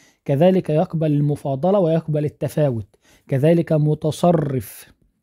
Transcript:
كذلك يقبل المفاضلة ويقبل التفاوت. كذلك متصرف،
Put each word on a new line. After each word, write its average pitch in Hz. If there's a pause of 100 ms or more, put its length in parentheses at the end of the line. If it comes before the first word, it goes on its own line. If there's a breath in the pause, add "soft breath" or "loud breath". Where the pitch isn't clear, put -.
(260 soft breath)
كذلك 175
يقبل 156
المفاضلة 147
ويقبل 160
التفاوت. 139 (320 soft breath)
كذلك 160
متصرف، 151 (300)